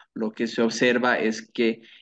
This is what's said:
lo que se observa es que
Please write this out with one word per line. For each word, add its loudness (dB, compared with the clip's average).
lo -6
que -4
se -6
observa 2
es -4
que 0